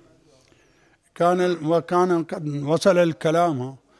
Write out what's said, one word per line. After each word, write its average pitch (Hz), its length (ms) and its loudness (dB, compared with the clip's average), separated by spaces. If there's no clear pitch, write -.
كان 180 260 2
ال-، 170 260 -2
وكان 170 580 0
قد 151 380 -8
وصل 165 360 2
الكلام 160 800 0